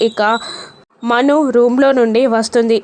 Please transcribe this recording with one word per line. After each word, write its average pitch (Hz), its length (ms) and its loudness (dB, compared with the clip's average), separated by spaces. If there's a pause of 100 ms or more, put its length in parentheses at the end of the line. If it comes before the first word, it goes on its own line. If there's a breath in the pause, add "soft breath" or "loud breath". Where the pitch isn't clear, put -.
ఇక 226 380 0 (640 loud breath)
మను 269 460 0
రూమ్లో 247 420 2
నుండి 240 340 0
వస్తుంది. 226 580 0